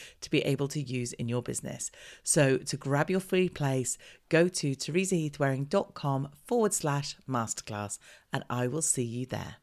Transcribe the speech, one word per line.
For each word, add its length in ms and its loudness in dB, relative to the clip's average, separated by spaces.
to 100 -14
be 120 4
able 260 0
to 140 -4
use 320 -4
in 160 -4
your 120 0
business. 480 -6
So 360 4
to 180 -4
grab 340 0
your 120 0
free 260 2
place, 500 -2
go 220 6
to 260 0
teresa 400 0
heath 240 -2
wareing 300 2
dot 240 0
com 340 -2
forward 280 2
slash 420 -2
masterclass, 680 -4
and 160 -2
I 180 0
will 140 -2
see 240 0
you 200 -6
there. 380 -8